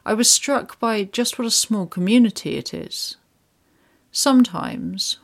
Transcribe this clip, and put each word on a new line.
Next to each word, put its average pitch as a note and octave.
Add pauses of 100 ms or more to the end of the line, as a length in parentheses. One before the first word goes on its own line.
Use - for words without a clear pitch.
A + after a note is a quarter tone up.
I G#3+
was A#3
struck -
by A3
just A#3
what A#3+
a A3+
small G3+
community G3
it -
is. - (960)
Sometimes, G3